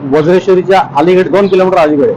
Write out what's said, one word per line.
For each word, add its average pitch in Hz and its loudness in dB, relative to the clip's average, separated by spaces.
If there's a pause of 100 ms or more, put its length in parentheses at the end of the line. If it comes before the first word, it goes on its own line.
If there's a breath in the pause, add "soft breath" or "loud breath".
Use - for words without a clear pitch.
(180)
वज्रेश्वरीच्या 180 0 (140)
अलीकडे, 180 0
दोन 196 0
किलोमीटर 185 0
अलीकडे. 147 0